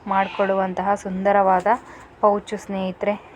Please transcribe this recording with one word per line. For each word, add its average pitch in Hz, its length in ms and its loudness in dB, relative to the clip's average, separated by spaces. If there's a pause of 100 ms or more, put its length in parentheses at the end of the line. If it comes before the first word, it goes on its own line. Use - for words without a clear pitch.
ಮಾಡಿಕೊಡುವಂತಹ 190 880 0
ಸುಂದರವಾದ 190 720 2 (540)
ಪೌಚು 208 360 0
ಸ್ನೇಹಿತರೆ. 196 640 -4 (160)